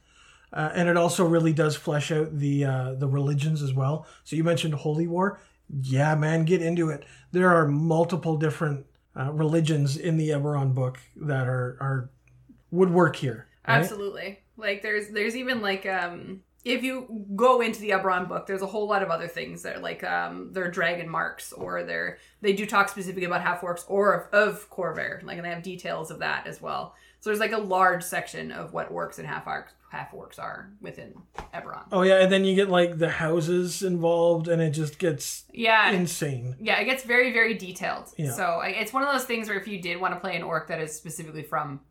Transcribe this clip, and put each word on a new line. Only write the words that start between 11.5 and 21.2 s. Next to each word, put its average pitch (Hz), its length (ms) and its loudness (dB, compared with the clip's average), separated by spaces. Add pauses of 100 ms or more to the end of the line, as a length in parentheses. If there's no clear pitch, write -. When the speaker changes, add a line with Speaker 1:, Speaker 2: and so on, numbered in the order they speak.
Speaker 1:
are 135 300 -4 (640)
would 180 180 6
work 170 260 6
here, 120 300 -4 (220)
right? 226 120 6
Speaker 2:
Absolutely. 202 600 -6 (160)
Like, 202 260 -4
there's, 208 280 -2
there's 220 260 -2
even, 254 240 -2
like, 196 260 -2
um, 180 540 -4 (240)
if 240 180 0
you 247 420 -6 (120)
go 247 240 6
into 220 200 0
the 208 100 -4
Eberron 185 380 2
book, 170 200 -6
there's 190 140 -4
a 196 40 -2
whole 208 220 -4
lot 202 140 2
of 180 80 -2
other 165 180 -2
things 170 340 -10
that - 140 -8
are, - 40 -10
like, - 220 -8
um, 180 500 -4
they're 180 180 -4
dragon 175 380 -2
marks, - 440 -6